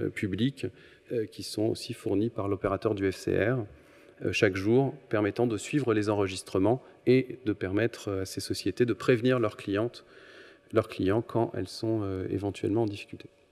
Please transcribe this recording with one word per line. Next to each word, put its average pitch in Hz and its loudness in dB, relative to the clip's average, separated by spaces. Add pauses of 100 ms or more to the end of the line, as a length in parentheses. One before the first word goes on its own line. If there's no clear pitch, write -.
euh, 104 -2
publiques, 104 -2 (460)
euh, 110 -2
qui - -14
sont - -4
aussi 113 -4
fournies 107 0
par 101 -4
l'opérateur 101 0
du 98 0
F 92 -6
C 92 0
R, 110 2 (600)
euh, 101 0
chaque 98 4
jour, 117 2 (140)
permettant 104 0
de 110 -2
suivre 120 0
les 104 2
enregistrements 101 2 (240)
et 127 4
de 107 0
permettre, 101 -2
euh, 95 -2
à - -2
ces - -6
sociétés - -2
de 117 2
prévenir 127 2
leurs 110 0
clientes, 104 -4 (680)
leurs 110 4
clients 101 0
quand - 0
elles 98 -4
sont, 113 -2
euh, 95 -4
éventuellement 101 -2
en 110 2
difficulté. - -10 (240)